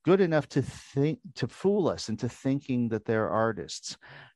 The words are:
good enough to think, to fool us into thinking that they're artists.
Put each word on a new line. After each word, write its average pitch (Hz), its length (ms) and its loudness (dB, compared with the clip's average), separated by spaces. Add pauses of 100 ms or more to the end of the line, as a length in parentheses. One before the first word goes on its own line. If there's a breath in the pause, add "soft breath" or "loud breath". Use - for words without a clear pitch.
good 185 160 4
enough 160 300 2
to 143 120 0
think, - 560 -2 (180)
to 120 120 -4
fool 190 400 0
us 87 200 -4
into 113 200 -4
thinking 127 600 -2
that 110 160 -2
they're 110 240 2
artists. 104 680 -2 (400 loud breath)